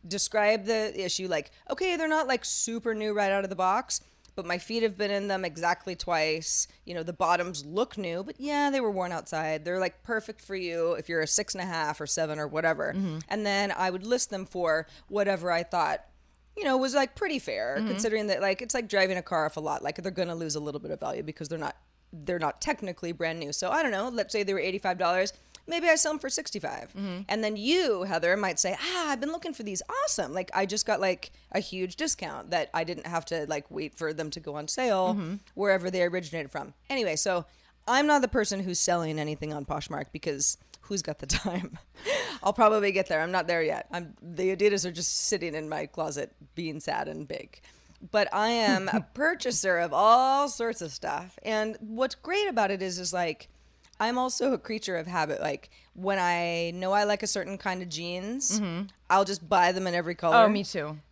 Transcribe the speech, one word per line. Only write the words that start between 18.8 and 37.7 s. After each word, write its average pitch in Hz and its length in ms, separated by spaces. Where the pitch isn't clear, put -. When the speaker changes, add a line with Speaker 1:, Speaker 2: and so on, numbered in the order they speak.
Speaker 1:
driving 190 280
a 180 60
car 160 240
off 156 100
a 156 40
lot. 151 220
Like, 151 140
they're 185 160
gonna 175 240
lose 160 200
a 147 40
little 147 200
bit 156 100
of 151 100
value 139 220
because 151 260
they're 160 100
not, 147 180
they're 170 260
not 156 220
technically 180 520
brand 165 280
new. 143 120
So 185 180
I 320 120
don't 269 100
know, 202 160
let's 233 240
say 214 120
they 196 100
were 185 60
eighty-five 185 380
dollars. 185 340
Maybe 339 220
I 320 80
sell 311 160
'em 311 80
for 262 100
sixty-five. - 600
Speaker 2:
Mm-hmm. 190 380
Speaker 1:
And 220 140
then 214 140
you, 240 480
Heather, 170 320
might 190 240
say, 190 180
"Ah, 339 320
I've 269 80
been 285 140
looking 330 220
for - 100
these. 196 180
Awesome. 151 280
Like, 180 220
I 196 120
just 208 200
got, 214 140
like, 185 320
a - 80
huge 185 380
discount 156 540
that 165 220
I 165 120
didn't 170 240
have 170 180
to, 156 220
like, 151 220
wait 151 260
for 160 160
them 156 180
to - 100
go 151 140
on 151 140
sale 208 460
Speaker 2:
Mm-hmm. 185 200
Speaker 1:
wherever 190 360
they 185 140
originated 165 480
from." 139 220
Anyway, 220 280
so 175 300